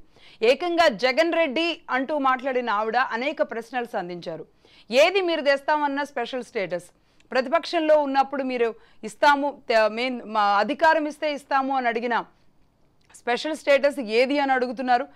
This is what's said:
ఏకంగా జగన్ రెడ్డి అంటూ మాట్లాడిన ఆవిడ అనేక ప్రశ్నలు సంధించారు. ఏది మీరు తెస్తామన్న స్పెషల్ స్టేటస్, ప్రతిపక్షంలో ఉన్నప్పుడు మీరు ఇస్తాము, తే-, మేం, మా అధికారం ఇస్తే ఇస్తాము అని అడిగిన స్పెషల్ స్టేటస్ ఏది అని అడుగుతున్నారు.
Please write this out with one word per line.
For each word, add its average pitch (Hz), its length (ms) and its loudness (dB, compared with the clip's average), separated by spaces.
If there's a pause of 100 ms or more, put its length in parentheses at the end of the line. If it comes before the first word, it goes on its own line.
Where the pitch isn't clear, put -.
(420)
ఏకంగా 330 460 2
జగన్ 262 440 2
రెడ్డి 330 480 0 (100)
అంటూ 269 280 -2
మాట్లాడిన 262 520 0
ఆవిడ 220 260 -2
అనేక 262 460 -2
ప్రశ్నలు 240 420 -6
సంధించారు. 175 640 -8 (440)
ఏది 339 300 4
మీరు 330 200 0
తెస్తామన్న 285 640 0
స్పెషల్ 254 420 -6
స్టేటస్, 180 400 -6 (480)
ప్రతిపక్షంలో 302 720 2
ఉన్నప్పుడు 269 400 -2
మీరు 240 320 -2 (300)
ఇస్తాము, 285 640 2
తే-, 220 200 4
మేం, 240 380 -4
మా 214 160 -2
అధికారం 285 680 2
ఇస్తే 302 240 -4
ఇస్తాము 269 440 -4
అని 247 120 0
అడిగిన 233 360 -2 (920)
స్పెషల్ 262 400 -4
స్టేటస్ 277 440 2
ఏది 247 380 2
అని 277 140 0
అడుగుతున్నారు. 254 640 0